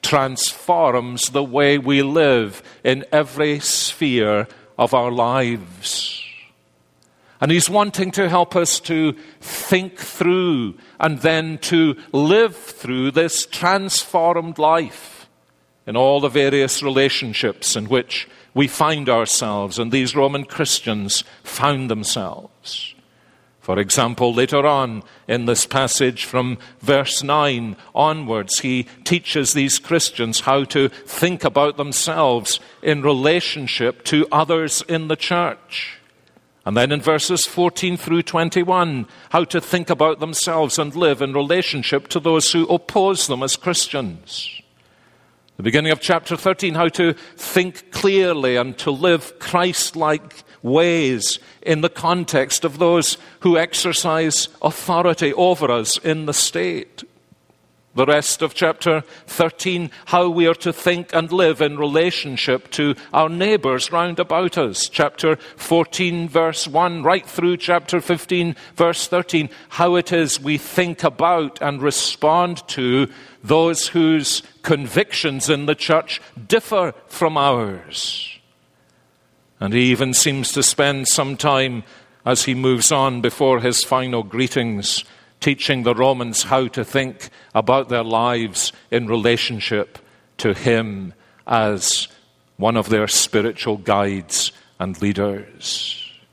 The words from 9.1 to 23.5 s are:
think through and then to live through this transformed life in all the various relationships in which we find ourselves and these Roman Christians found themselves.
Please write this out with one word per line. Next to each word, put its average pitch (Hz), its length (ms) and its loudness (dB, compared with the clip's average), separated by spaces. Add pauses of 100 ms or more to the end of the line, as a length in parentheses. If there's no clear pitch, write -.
think - 580 -2
through 170 800 0 (240)
and 151 180 2
then 160 400 0
to 160 380 2 (160)
live 185 420 4
through 127 560 -6
this 160 360 0
transformed 175 1120 0
life 156 680 -2 (600)
in 107 80 -4
all 139 240 4
the 139 80 0
various 139 560 2
relationships 135 920 0
in 107 140 -6
which - 400 -2 (260)
we 139 140 2
find 151 400 0
ourselves 107 680 0
and 117 120 -2
these 127 240 0
Roman 139 300 0
Christians 104 800 -4 (180)
found 131 480 -2
themselves. - 1000 -8 (680)